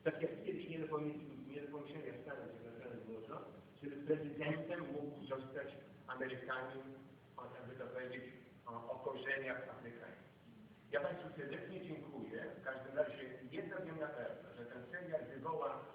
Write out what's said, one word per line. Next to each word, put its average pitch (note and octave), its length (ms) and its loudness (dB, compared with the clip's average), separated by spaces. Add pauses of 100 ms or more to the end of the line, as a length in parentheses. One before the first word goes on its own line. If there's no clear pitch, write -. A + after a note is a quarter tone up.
Tak - 180 8
jak B2 240 2
kiedyś - 240 2
nie E3 100 0
do D#3 80 2
pomyśl-, D3 600 2
nie C#3+ 140 -4
do D3 60 -4
pomyślenia C#3+ 460 -4
w - 80 -6
Stanach B2+ 320 -4
Zjednoczonych A#2 520 -6
było A2 160 -4
to, D3 160 -4 (460)
żeby C#3 120 -2 (120)
prezydentem D3+ 720 4 (140)
mógł C#3+ 320 -2
zostać C3+ 420 0 (400)
Amerykanin, C3 800 0 (500)
o, - 40 -6 (140)
jakby B2 240 -6
to B2 80 0
powiedzieć, B2+ 360 -2 (420)
o, A#2 60 -4 (200)
o - 40 4
korzeniach C3 760 2
afrykańskich. A#2+ 640 -8 (580)
Ja C#3+ 100 8
Państwu E3 260 2 (100)
serdecznie - 500 -2
dziękuję. D3 580 -2 (160)
W - 20 -10
każdym C3 320 0
razie D3 280 6 (280)
jedno E3+ 240 0 (100)
wiem D#3+ 140 -2
na D3+ 80 4
pewno, - 500 -2
że A#2+ 80 -4
ten B2 260 -6
serial E3+ 300 4 (140)
wywoła D3+ 440 4 (160)